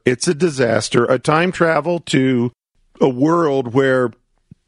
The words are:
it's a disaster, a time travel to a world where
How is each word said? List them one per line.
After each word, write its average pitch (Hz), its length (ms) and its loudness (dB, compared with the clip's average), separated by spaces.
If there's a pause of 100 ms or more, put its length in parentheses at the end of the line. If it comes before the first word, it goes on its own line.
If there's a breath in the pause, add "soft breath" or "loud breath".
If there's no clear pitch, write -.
it's 127 220 0
a 175 60 0
disaster, 131 720 0
a 127 140 0
time 165 340 0
travel 165 480 -2
to 131 520 0 (480)
a 151 80 4
world 135 640 0
where 131 360 2 (580)